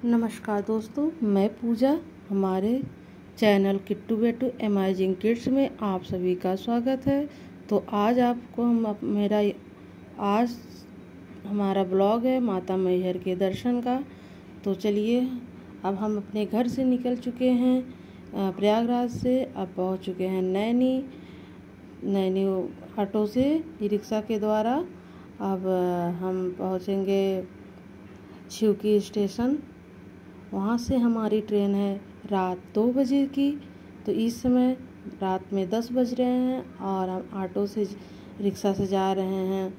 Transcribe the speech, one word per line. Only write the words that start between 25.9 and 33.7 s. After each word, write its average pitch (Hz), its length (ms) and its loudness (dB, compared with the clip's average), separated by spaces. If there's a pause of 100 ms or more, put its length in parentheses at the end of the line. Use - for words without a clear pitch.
हम 185 360 -2
पहुंचेंगे 190 840 0 (1080)
शिवकी 208 480 4
स्टेशन, 226 600 0 (960)
वहां 202 240 0
से 254 200 0
हमारी 220 440 2
ट्रेन 202 340 2
है 196 260 0 (300)
रात 185 260 0 (180)
दो 226 160 4
बजे 269 340 4
की। 277 260 0 (540)